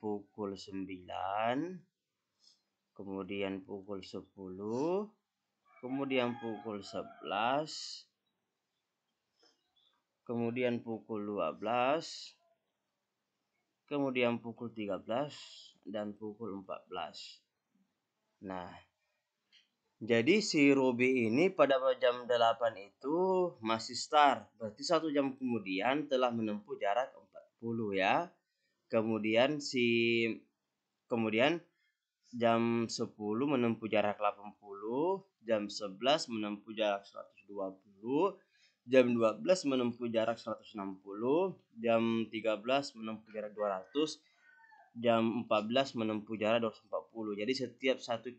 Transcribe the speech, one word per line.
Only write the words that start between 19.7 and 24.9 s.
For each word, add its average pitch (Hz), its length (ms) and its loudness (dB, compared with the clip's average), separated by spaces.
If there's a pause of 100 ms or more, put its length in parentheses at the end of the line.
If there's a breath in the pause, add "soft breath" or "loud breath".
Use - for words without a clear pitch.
jadi 117 400 4
si 143 320 6
Robi 127 560 4
ini 156 240 4
pada 139 240 4 (240)
jam 123 240 2
delapan 117 480 4 (160)
itu 180 720 0
masih 113 400 -2
start. 139 560 4
Berarti 107 240 -10
satu 160 320 0